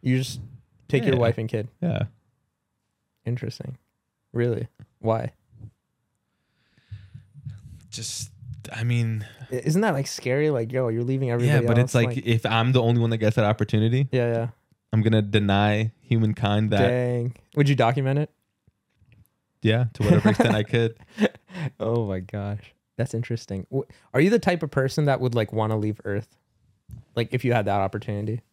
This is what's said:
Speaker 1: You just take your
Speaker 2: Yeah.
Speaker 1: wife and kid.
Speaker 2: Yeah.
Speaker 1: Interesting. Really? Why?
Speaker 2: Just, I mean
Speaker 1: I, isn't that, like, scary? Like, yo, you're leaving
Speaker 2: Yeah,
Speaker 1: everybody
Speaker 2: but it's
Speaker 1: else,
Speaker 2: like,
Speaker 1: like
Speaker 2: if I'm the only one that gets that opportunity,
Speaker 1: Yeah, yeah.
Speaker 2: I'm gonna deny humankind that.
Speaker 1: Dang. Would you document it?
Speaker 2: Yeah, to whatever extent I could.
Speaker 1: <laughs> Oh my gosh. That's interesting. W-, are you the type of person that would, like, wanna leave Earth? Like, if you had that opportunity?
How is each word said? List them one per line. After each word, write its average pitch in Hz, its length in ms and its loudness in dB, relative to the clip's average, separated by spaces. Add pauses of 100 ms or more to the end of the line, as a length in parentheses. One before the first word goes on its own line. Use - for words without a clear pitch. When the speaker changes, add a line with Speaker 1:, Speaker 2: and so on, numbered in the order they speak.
Speaker 1:
You 127 160 0
just - 220 -6 (480)
take 131 180 0
your 131 80 2
Speaker 2:
Yeah. 127 80 0
Speaker 1:
wife 113 160 2
and 110 100 -6
kid. 110 200 -6 (140)
Speaker 2:
Yeah. 175 220 -2 (1200)
Speaker 1:
Interesting. 123 520 -8 (560)
Really? 120 340 -2 (320)
Why? 113 340 -2 (2500)
Speaker 2:
Just, - 420 -12 (400)
I 113 120 -8
mean 113 420 -2 (260)
Speaker 1:
I, 127 40 -6
isn't 151 260 0
that, 214 120 2
like, 139 140 -2
scary? 143 420 -2
Like, 117 220 -2
yo, 127 180 0
you're 113 140 -2
leaving 131 260 -2
Speaker 2:
Yeah, 120 60 0
Speaker 1:
everybody 123 300 4
Speaker 2:
but 117 140 4
it's 127 160 2
Speaker 1:
else, 117 100 4
Speaker 2:
like, 117 120 -2
Speaker 1:
like - 80 -8
Speaker 2:
if 117 200 2
I'm 113 260 2
the 127 100 6
only 117 200 4
one 117 100 2
that 110 60 -2
gets 107 180 2
that 113 100 4
opportunity, 113 680 2
Speaker 1:
Yeah, 120 220 0
yeah. 117 140 -2 (460)
Speaker 2:
I'm 110 80 4
gonna 110 200 4
deny 104 680 2 (100)
humankind 107 680 0
that. 110 160 4
Speaker 1:
Dang. 123 480 0 (200)
Would 147 140 4
you 139 60 4
document 131 440 2
it? 151 100 -4 (1300)
Speaker 2:
Yeah, 113 320 2
to - 100 -2
whatever 175 260 6
extent 117 260 2
I 107 80 0
could. 117 340 0 (200)
Speaker 1:
<laughs> 208 120 2 (500)
Oh 117 280 -2
my 95 120 -4
gosh. 101 540 -10 (220)
That's 117 180 -4
interesting. 113 580 -6
W-, 131 140 -4 (280)
are 131 80 2
you 180 80 6
the 226 100 4
type 175 240 0
of 151 80 -6
person 135 340 0
that 135 140 2
would, 127 160 0
like, 110 160 0
wanna 110 260 -2
leave 107 280 -4
Earth? 101 320 -6 (800)
Like, 117 160 -2
if 123 120 -2
you 120 100 2
had 110 120 2
that 101 160 0
opportunity? 104 600 -6 (120)